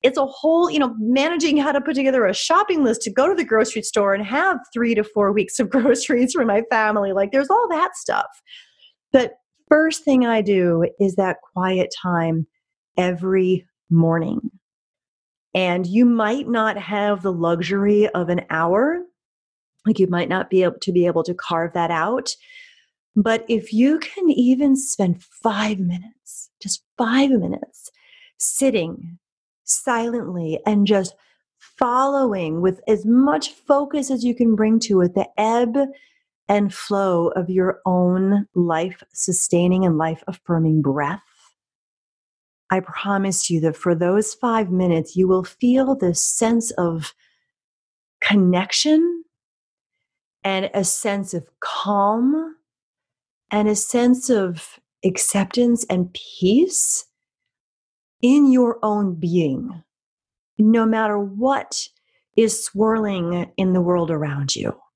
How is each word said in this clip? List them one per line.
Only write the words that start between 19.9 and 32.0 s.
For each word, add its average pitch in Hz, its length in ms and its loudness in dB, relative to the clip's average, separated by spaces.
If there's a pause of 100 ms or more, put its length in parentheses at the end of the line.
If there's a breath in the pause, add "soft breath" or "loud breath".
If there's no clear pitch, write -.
you 190 80 4
might 175 240 -4
not 185 220 -4
be 185 100 4
able 175 200 0
to, 190 100 -4
be 175 160 2
able 165 160 0
to 175 100 -6
carve 170 400 -4
that 170 160 -2
out. 170 460 -4 (800 loud breath)
But 226 340 0
if 226 240 -2
you 269 240 4
can 349 320 -2
even 262 460 4
spend 196 480 -2
five 214 560 -4
minutes, 180 720 -8 (100)
just - 220 -8 (160)
five 262 320 2
minutes, - 580 -4 (480 soft breath)
sitting 175 800 -2 (460)
silently 226 1040 -4
and 208 180 4
just 196 300 0 (420)
following 240 1040 0